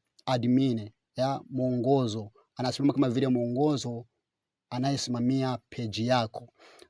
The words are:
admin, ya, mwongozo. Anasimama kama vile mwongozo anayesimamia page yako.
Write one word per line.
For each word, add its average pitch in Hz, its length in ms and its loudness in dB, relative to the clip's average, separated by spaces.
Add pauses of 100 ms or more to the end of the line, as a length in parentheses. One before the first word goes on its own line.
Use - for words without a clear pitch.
(260)
admin, 123 640 2 (260)
ya, 131 240 -2 (100)
mwongozo. 127 840 0 (240)
Anasimama 127 360 0
kama 139 180 2
vile 127 180 2
mwongozo 120 800 0 (640)
anayesimamia 127 880 0 (120)
page 110 340 -6
yako. 120 480 -2 (380)